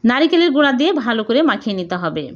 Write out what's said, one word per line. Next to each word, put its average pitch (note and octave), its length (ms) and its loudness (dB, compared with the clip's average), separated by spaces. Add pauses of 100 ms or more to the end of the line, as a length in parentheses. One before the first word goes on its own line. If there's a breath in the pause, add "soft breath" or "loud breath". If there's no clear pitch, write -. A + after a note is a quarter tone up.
নারিকেলের D#4 480 2
গুঁড়া C#4 220 2
দিয়ে D4 180 0 (120)
ভালো A3+ 200 -2
করে A#3 200 0
মাখিয়ে G#3 360 -2
নিতে F3+ 180 -6
হবে। D#3+ 280 -6 (100)